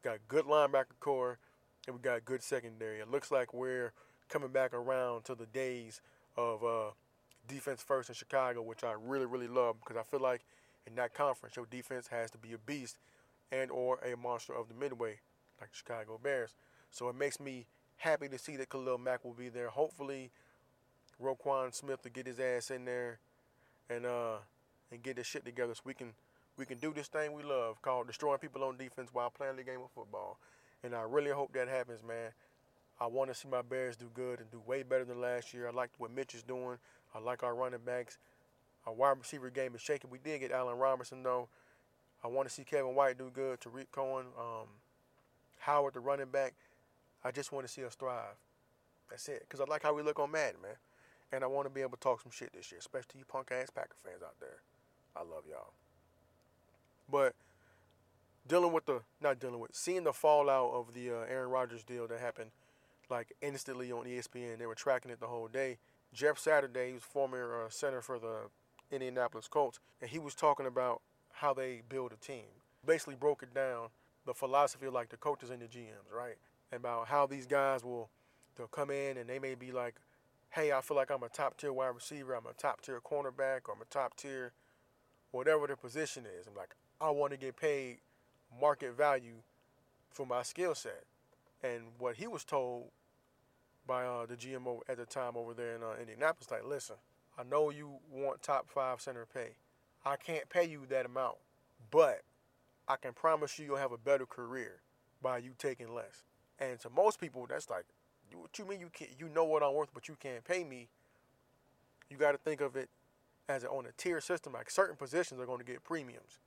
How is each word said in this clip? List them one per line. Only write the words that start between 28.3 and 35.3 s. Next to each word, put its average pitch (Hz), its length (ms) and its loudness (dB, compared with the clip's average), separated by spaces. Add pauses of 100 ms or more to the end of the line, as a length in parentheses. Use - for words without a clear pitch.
people 135 260 -4
on 131 120 -2
defense 127 360 -10
while 123 180 2
playing 135 260 -4
the 131 60 -10
game 127 200 -6
of 131 80 -14
football. 101 480 -10 (440)
And 123 120 -4
I 117 80 -2
really 143 280 2
hope 139 220 0
that 127 160 0
happens, 123 340 -2
man. 113 280 -8 (720)
I 120 60 0
wanna 131 280 2
see - 140 -12
my 127 140 0
Bears 127 340 -2
do 120 160 -16
good 123 280 -4
and 110 100 -16
do 117 160 -14
way 131 160 0
better 127 220 4
than 123 160 -6
last 123 340 -2